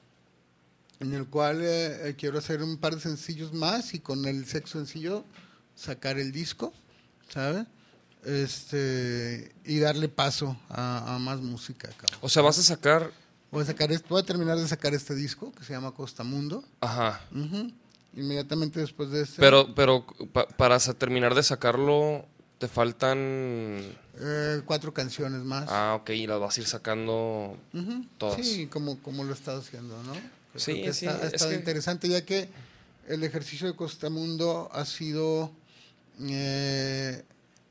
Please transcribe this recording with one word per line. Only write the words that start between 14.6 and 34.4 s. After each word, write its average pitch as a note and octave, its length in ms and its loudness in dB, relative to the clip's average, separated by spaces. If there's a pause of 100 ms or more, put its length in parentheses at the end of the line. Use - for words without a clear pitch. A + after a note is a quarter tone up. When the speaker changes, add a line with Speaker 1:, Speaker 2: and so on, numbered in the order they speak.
Speaker 1:
sacar D3 280 0
este C#3+ 180 -4
disco C#3+ 380 -6
que - 120 -20
se C#3+ 100 -10
llama C3 200 -8
Costamundo. C#3+ 720 -6 (180)
Speaker 2:
Ajá. A2+ 400 0 (100)
Speaker 1:
Ujú. F#3+ 400 -4 (440)
Inmediatamente C#3+ 640 -2
después C#3+ 320 -6
de D3+ 100 -2
este. C#3+ 160 -6
Speaker 2:
Pero, C3+ 380 10
pero C3 320 6 (240)
pa-, - 160 4
para B2 320 6
sa-, B2+ 160 2
terminar B2 400 2
de B2 80 6
sacarlo, C#3+ 840 4 (320)
te B2+ 100 -4
faltan B2+ 1120 0 (400)
Speaker 1:
Eh, D3 460 -2
cuatro D#3 260 -2
canciones C3 520 -4
más. C3+ 260 -4
Speaker 2:
Ah, G#2 320 2
ok, - 100 -12
y A2 140 -2
las G#2+ 140 0
vas G2+ 180 0
a A#2+ 40 -4
ir A2 40 -4
sacando A2+ 880 -2 (180)
Speaker 1:
Ujú. A3 320 -6 (120)
Speaker 2:
todas. G#3 260 -2
Speaker 1:
Sí, G3+ 240 -2
como, C#3+ 360 -4
como C#3 200 -6
lo C#3 80 -4
he C3+ 40 -4
estado C3+ 240 -8
haciendo, A#2+ 420 -14
¿no? B2+ 120 -12
Creo F#3+ 100 -10 (320)
Speaker 2:
Sí, - 260 -2
Speaker 1:
que F3+ 120 -2
Speaker 2:
sí, - 120 -4
Speaker 1:
está, - 180 0
ha D#3+ 40 0
Speaker 2:
es D#3+ 60 -2
Speaker 1:
estado D#3+ 180 2
Speaker 2:
que F#3+ 60 0
Speaker 1:
interesante, E3+ 520 -2
ya F3+ 160 2
que F#3+ 240 -2 (580)
el D#3 160 -2
ejercicio D3 440 -4
de E3+ 80 -4
Costamundo E3 960 -2